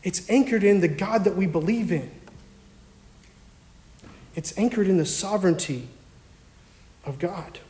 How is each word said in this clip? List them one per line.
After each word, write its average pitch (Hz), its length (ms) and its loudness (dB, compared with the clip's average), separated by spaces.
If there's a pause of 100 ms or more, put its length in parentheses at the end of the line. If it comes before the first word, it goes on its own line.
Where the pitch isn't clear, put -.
It's - 260 -4
anchored 233 360 2
in 202 180 6
the 170 60 4
God 196 380 0
that 185 100 2
we 190 100 0
believe 180 460 -2
in. 156 180 -2 (2250)
It's - 240 -8
anchored 220 300 0
in 190 100 4
the 156 80 2
sovereignty 180 840 -2 (1160)
of 131 140 -10
God. 175 400 -8 (100)